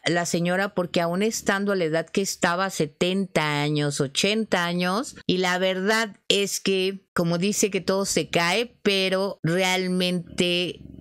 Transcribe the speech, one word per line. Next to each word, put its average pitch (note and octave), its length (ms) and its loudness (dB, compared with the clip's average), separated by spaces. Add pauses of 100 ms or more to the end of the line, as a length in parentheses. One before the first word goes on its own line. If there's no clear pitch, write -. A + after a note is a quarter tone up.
la F3 200 0
señora, F3+ 480 0
porque F3+ 280 0
aún F3 220 0
estando G3+ 480 0
a G3 40 2
la F3+ 100 0
edad D#3+ 220 0
que - 140 -2
estaba, F#3+ 480 0
setenta E3+ 920 0
años, D3 400 0
ochenta G3 640 0
años, F3+ 500 -2 (100)
y F#3 120 2
la F3+ 200 2
verdad F#3+ 600 0 (100)
es G3 320 -2
que, F#3+ 540 -2
como E3+ 240 0
dice G3 340 0
que F#3+ 100 -2
todo F#3+ 240 0
se E3 240 -2
cae, F3+ 540 0
pero F#3+ 600 0
realmente F3+ 1400 0 (200)